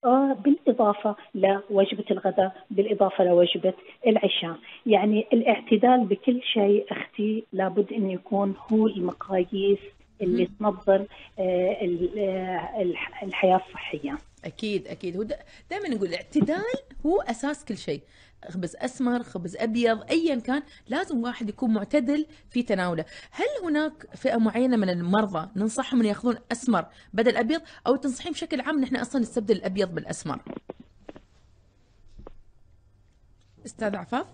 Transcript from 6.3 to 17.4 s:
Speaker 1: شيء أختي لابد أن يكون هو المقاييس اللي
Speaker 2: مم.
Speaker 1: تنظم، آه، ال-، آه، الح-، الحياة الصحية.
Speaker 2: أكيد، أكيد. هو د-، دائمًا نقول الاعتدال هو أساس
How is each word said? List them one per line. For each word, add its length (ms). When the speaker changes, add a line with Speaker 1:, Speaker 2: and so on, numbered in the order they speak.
Speaker 1:
شيء 480
أختي 640
لابد 400
أن 180
يكون 440
هو 140
المقاييس 920
اللي 200
Speaker 2:
مم. 280
Speaker 1:
تنظم، 340
آه، 440
ال-، 360
آه، 640
الح-، 400
الحياة 460
الصحية. 500
Speaker 2:
أكيد، 440
أكيد. 280
هو 60
د-، 100
دائمًا 180
نقول 200
الاعتدال 720
هو 140
أساس 440